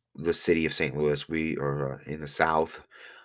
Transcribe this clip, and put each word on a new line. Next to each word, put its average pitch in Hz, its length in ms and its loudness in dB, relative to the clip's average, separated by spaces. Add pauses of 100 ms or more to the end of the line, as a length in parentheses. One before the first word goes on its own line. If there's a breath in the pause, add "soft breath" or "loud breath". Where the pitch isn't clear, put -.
(140)
the 82 200 0
city 82 320 2
of 78 80 -2
Saint 71 220 -2
Louis. 73 320 0
We 80 300 -2
are, 69 360 -2
uh, - 120 -12
in 76 140 -8
the 76 80 -8
south 80 580 0 (380 loud breath)